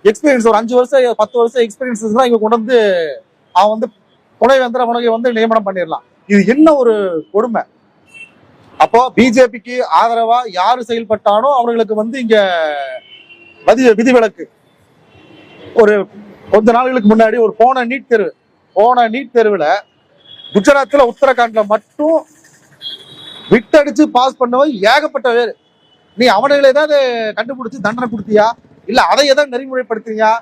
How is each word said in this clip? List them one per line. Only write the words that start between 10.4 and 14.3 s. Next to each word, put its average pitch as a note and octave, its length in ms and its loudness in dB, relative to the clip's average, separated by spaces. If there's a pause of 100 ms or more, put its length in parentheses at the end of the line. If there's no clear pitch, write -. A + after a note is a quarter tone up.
யாரு A3+ 300 0
செயல்பட்டானோ A3 600 0 (120)
அவர்களுக்கு A#3 400 -2
வந்து A3+ 240 -6
இங்க A3 120 2 (1300)
விதி-, A#3 320 4
விதிவிலக்கு. A3+ 460 0 (1400)